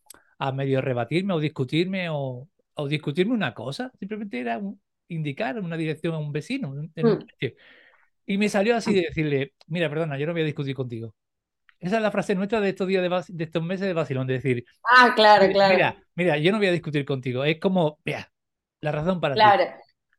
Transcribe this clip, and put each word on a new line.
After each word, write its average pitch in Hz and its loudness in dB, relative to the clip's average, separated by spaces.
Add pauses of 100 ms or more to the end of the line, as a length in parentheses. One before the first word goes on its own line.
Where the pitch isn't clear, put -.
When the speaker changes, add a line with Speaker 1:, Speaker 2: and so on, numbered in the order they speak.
(380)
Speaker 1:
a 139 -2
medio 135 0
rebatirme 143 -2
o 160 0
discutirme 170 -2
o, 135 -8 (260)
o 143 -6
discutirme 156 -2
una 170 -2
cosa. 143 -10
Simplemente 214 -10
era 233 -6
un, 202 -10 (280)
indicar 165 -6
una 170 -6
dirección 160 -4
a 160 -6
un 151 -6
vecino, 151 -6
en, 151 -10
en 220 2
un 196 0
Speaker 2:
Mm. - -14
Speaker 1:
sitio. - -8 (720)
Y 196 -2
me 208 0
salió 220 2
así 226 -2
de 185 4
Speaker 2:
Mm. 165 -2
Speaker 1:
decirle, 143 -2 (140)
"Mira, 160 -2
perdona, 147 -4
yo 147 -2
no 170 -4
voy 165 -2
a - 0
discutir 143 -4
contigo". 117 -8 (680)
Esa 180 -2
es 220 0
la 208 0
frase 202 -2
nuestra 202 0
de 196 2
estos 185 -4
días 185 2
de 180 0
vac-, 180 -2
de 165 -8
estos 160 -4
meses 185 -4
de 185 -2
vacilón, 135 -2
de 131 0
decir, 123 -2 (180)
Speaker 2:
Ah, 247 8
claro, 208 8
Speaker 1:
"Mira, - -2
Speaker 2:
claro. 190 4
Speaker 1:
mira, - -4 (100)
mira, 165 2
yo 160 2
no 220 0
voy 202 2
a 180 2
discutir 151 -2
contigo". 131 -4
Es 160 0
como, 185 0
"Vea, - -8 (480)
la 151 -2
razón 160 -2
para 156 0
ti". 208 8
Speaker 2:
Claro. 180 2 (540)